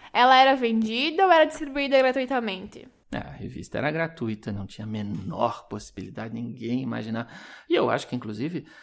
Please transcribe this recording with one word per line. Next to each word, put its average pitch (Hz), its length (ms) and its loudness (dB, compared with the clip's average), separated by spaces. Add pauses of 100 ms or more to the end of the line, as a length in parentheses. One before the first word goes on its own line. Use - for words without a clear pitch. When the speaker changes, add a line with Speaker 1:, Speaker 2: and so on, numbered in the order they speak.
(120)
Speaker 1:
Ela 254 240 8
era 269 180 8
vendida 247 720 0
ou 359 80 8
era 320 140 8
distribuída 277 500 -2
gratuitamente? 247 920 0 (260)
Speaker 2:
É, - 60 -4
a - 140 -12
revista - 460 -10
era 143 120 -2
gratuita, 151 640 -4
não 101 140 -6
tinha 107 200 -12
a 110 40 -8
menor 107 800 -4
possibilidade, 104 640 -10
ninguém 120 480 -4
imaginava. 113 460 -6 (400)
E 330 60 0
eu - 140 2
acho 120 180 -2
que, 127 100 -8
inclusive, 123 500 -8 (160)